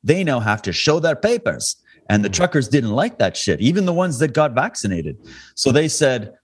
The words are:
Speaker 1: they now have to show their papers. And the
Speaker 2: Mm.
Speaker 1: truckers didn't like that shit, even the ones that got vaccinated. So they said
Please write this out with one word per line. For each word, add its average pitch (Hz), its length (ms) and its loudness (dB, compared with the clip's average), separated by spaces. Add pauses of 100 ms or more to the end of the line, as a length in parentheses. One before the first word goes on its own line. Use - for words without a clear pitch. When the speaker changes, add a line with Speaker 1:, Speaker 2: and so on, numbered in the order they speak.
Speaker 1:
they 175 200 0
now 135 160 0
have 107 240 -2
to 90 100 -4
show 156 260 0
their 160 160 0
papers. 208 600 -2 (340)
And 104 160 2
the 101 40 -2
Speaker 2:
Mm. 98 40 -6
Speaker 1:
truckers 160 340 0
didn't 117 240 2
like 190 280 -2
that 95 180 0
shit, 82 240 -2
even 175 240 2
the 175 80 0
ones 170 260 0
that 147 140 0
got 151 200 2
vaccinated. 92 640 -2 (380)
So - 180 0
they 151 160 4
said 127 460 0 (100)